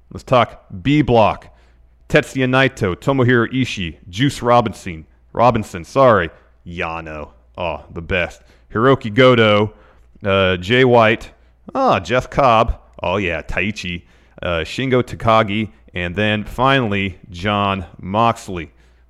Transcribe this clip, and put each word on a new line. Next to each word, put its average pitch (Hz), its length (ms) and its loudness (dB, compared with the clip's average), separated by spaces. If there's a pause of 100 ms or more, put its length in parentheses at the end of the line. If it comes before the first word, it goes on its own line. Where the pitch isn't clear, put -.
(120)
Let's - 120 -14
talk - 420 0 (160)
B 147 200 2
block. 110 520 2 (540)
Tetsuya 131 400 0
Naito, 127 480 0
Tomohiro 123 560 0
Ishii, 104 460 -6 (120)
Juice 123 340 -2
Robinson, 107 640 0 (260)
Robinson, 113 500 0
sorry, 107 460 2 (360)
Yano, 82 680 -10 (260)
oh, 80 340 -6
the 85 100 -12
best. 85 420 -4 (280)
Hiroki 123 400 0
Goto, 110 600 4 (500)
uh, 98 340 2
Jay 117 280 2
White, 117 460 2 (420)
ah, 247 260 0
Jeff 120 300 -2
Cobb, 120 500 2 (220)
oh 90 160 -2
yeah, 85 240 -4
Taichi, 90 640 -6 (380)
uh, 85 180 -4
Shingo 123 420 -2
Takagi, 110 680 -2 (240)
and 87 200 -6
then 107 280 -2
finally, 107 760 -2 (140)
Jon 98 540 -2 (140)
Moxley. 95 720 -4 (380)